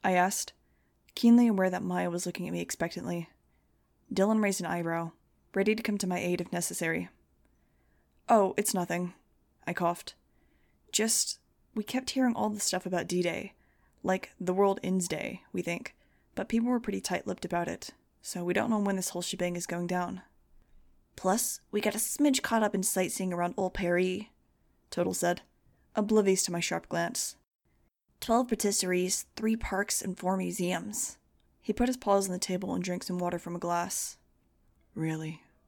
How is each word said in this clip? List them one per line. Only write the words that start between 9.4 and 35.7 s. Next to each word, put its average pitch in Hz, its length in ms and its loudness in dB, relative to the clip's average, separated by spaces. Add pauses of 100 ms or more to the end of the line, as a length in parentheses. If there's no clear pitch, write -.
I 175 60 -6
coughed. 175 420 -2 (760)
"Just, - 460 0 (360)
we 214 100 -2
kept 262 260 -6
hearing 254 240 2
all 214 160 0
the 208 100 -6
stuff - 260 -2
about 180 200 -2
D-Day, 175 480 -2 (480)
like 190 380 -2
the 185 140 0
World 196 280 4
Ends 185 260 0
Day, - 340 -6 (100)
we 180 100 -4
think, 170 320 -6 (400)
but - 140 -6
people 226 200 2
were 247 120 2
pretty 196 200 -4
tight-lipped 185 440 -4
about 175 240 -2
it, - 220 -8 (320)
so 175 220 -6
we 180 100 0
don't 226 160 2
know 220 80 2
when 202 180 2
this 185 140 -2
whole 175 120 -6
shebang 175 340 -4
is 175 100 -6
going 175 200 -4
down." 180 360 -4 (960)
"Plus, - 440 0 (100)
we 208 100 0
got 214 140 0
a 208 40 -6
smidge 269 440 2
caught 226 200 2
up 208 120 2
in 196 80 2
sightseeing 185 500 0
around 175 240 0
Old 185 180 0
Paris," 185 520 2 (640)
Total 175 240 0
said, 175 280 0 (540)
oblivious 208 460 4
to 175 100 -2
my 170 80 -2
sharp - 280 -4
glance. - 480 -2 (840)
"Twelve 240 280 2
patisseries, 185 800 0 (100)
three 220 200 0
parks, 202 460 -2
and 185 160 -6
four 185 180 0
museums." 180 840 -4 (420)
He - 120 -4
put 240 160 2
his 254 80 -2
paws 196 300 2
on 185 60 -4
the 180 60 -4
table 190 360 -4
and 185 80 -2
drank 180 200 -4
some 180 160 -6
water 175 200 -2
from 170 180 -8
a 175 40 -6
glass. 175 580 -4 (760)
"Really?" 160 480 -4 (260)